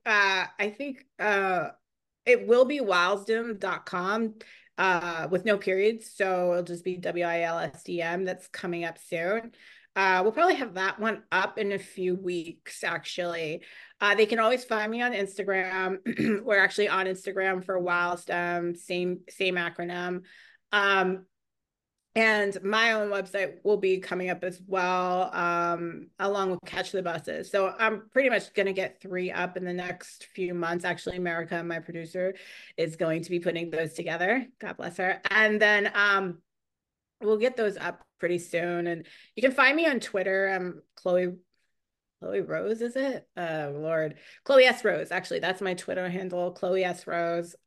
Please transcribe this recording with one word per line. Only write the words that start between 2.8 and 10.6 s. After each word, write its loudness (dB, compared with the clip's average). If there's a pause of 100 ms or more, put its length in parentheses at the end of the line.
dot -4
com, -2 (420)
uh, 0
with 0
no 4
periods, 0
so 2
it'll 0
just -8
be -4
W -2
I 0
L -2
S -8
D -6
M. -2
That's -6
coming -6
up -8
soon. -4 (440)
Uh, 4
we'll 4
probably 4
have -6